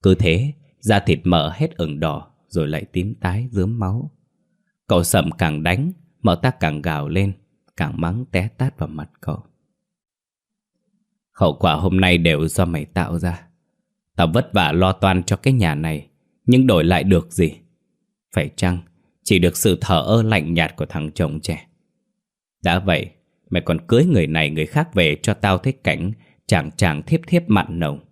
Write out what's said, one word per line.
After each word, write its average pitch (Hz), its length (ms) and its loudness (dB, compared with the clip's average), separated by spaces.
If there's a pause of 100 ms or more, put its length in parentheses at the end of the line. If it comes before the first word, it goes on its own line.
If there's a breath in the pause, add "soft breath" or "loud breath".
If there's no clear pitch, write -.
Cứ 95 120 6
thế, 107 380 0 (280 soft breath)
da 104 200 2
thịt - 240 0
mợ 82 300 0
hết 160 220 -4
ửng 76 240 -6
đỏ 78 300 -6 (180)
rồi 78 200 -2
lại 76 160 -6
tím 95 300 -6
tái 101 360 -4
rướm 107 280 -2
máu. 110 320 -4 (760)
Cậu 87 180 2
Sầm 80 260 0
càng 78 320 -2
đánh, 107 300 -2 (300)
mợ 87 200 2
ta 127 80 0
càng 76 320 -4
gào 73 260 -6
lên, 98 240 -2 (440)
càng 78 240 -4
mắng 92 320 -4
té 95 160 0
tát - 300 -6
vào 78 100 -6
mặt 76 220 -14 (100)
cậu. - 220 -8 (1900)
"Hậu 78 280 0
quả 80 140 2
hôm 90 260 0
nay 90 180 4
đều 80 300 2
do 92 160 0
mày 82 200 -4
tạo 85 340 -6
ra. 87 300 -6 (680)
Tao 85 180 2
vất 120 180 0
vả 85 200 0
lo 92 200 2
toan 95 300 0
cho 98 140 -2
cái 135 180 0
nhà 87 200 2
này, 76 340 -6 (360)
nhưng 127 220 6
đổi 90 180 4
lại 85 200 2
được 92 280 2
gì? 82 200 2 (840)
Phải 76 220 -4
chăng 90 220 -2 (440)
chỉ 98 160 2
được 85 180 2
sự 92 240 0
thờ 82 260 0
ơ 113 160 2
lạnh 87 320 0
nhạt 80 220 -2
của 76 100 -6
thằng 78 260 -8
chồng 78 280 -4
trẻ? - 260 -8 (960)
Đã 87 160 0
vậy, 90 320 -2 (400)
mày 87 120 0
còn 82 240 -2
cưới 120 180 4
người 120 220 2
này 78 240 0
người 78 160 -4
khác 151 280 -2
về 80 280 4
cho 107 120 0
tao 95 240 0
thấy 131 140 -2
cảnh 82 400 -4 (340 soft breath)
chàng 78 300 0
chàng 78 260 0
thiếp 165 240 -2
thiếp 170 200 2
mặn 95 320 0
nồng. 73 220 -4 (120)